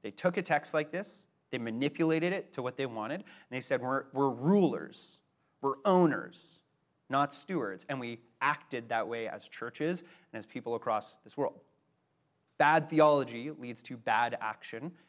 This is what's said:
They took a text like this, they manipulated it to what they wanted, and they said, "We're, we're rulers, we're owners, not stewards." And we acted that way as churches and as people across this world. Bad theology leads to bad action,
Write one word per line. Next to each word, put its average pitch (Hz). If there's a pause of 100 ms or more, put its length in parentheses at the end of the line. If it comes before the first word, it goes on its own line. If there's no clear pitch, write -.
They 104
took 175
a 190
text -
like 151
this, - (240)
they 127
manipulated 147
it 185
to 135
what 123
they 135
wanted, 120
and -
they 127
said, 127
"We're, 131
we're 135
rulers, 131 (400)
we're 135
owners, 180 (480)
not 139
stewards." 107
And 139
we 117 (200)
acted 131
that 113
way 117
as -
churches 151
and -
as 107
people 117
across 110
this -
world. - (1000)
Bad 156
theology 143
leads 120
to 127
bad 117
action, 113 (180)